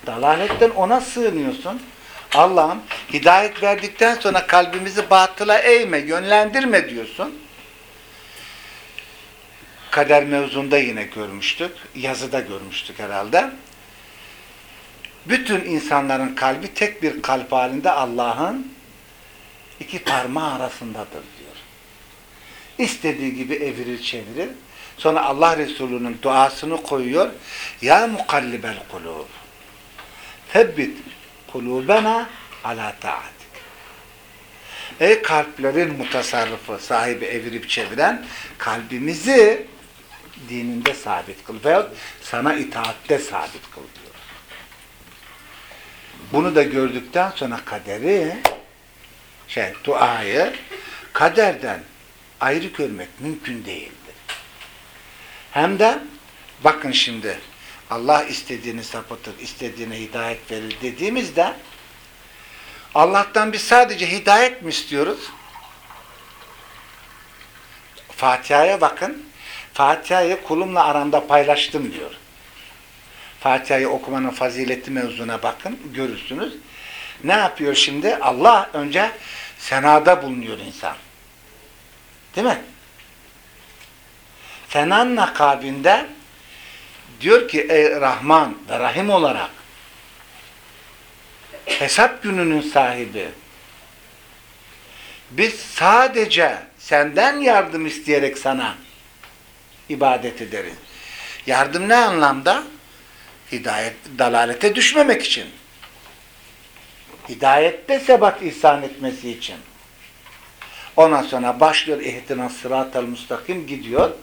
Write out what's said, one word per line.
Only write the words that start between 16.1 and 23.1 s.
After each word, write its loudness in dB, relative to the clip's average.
kalbi -2
tek -4
bir -4
kalp -2
halinde 0
Allah'ın -4
iki -12
parmağı -4
arasındadır." -10
diyor. -20
İstediği -4